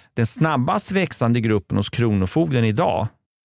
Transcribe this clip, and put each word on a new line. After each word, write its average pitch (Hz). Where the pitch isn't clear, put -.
den 117
snabbast 156
växande 131
gruppen 107
hos 98
Kronofogden 117
idag, 110